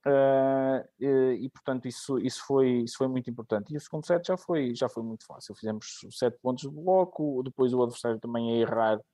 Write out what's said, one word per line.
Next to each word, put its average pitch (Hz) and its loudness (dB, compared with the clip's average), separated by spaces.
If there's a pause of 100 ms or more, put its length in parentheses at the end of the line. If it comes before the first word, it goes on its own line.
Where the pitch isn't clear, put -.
eh, 135 4 (120)
e, 135 -2 (380)
e, 135 -8
portanto, 131 -6
isso, 127 -4
isso 120 -4
foi, 127 4
isso 120 -6
foi 131 0
muito 127 -4
importante. 113 -4
E 147 -6
o 147 -4
segundo - -10
set 170 0
já 185 -2
foi, 143 -2
já 123 -2
foi 117 -6
muito 113 -10
fácil, - -18
fizemos 107 -8
sete 120 -2
pontos 127 -4
de 139 -10
bloco, 156 0
depois 127 0
o 127 4
adversário 117 -2
também 117 -4
a 117 2
errar 110 2 (140)